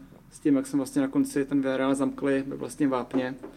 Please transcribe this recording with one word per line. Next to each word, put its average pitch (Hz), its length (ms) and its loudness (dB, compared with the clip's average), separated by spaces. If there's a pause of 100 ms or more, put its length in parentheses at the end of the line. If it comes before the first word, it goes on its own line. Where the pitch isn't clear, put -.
(320)
s - 80 -20
tím, 147 160 4
jak 135 120 0
jsme 143 100 -2
vlastně 135 240 0
na 135 60 2
konci 139 380 0
ten 139 160 0
Villarreal 131 340 2
zamkli 135 520 0
ve 139 80 -8
vlastním 139 340 -2
vápně, 127 460 -2 (220)